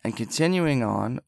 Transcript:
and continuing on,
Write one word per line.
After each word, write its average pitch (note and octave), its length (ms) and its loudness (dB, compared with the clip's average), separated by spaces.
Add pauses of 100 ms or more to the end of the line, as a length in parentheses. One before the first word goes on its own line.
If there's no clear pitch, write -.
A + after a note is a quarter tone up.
and A2+ 140 -4
continuing D3+ 640 2
on, G#2 460 -2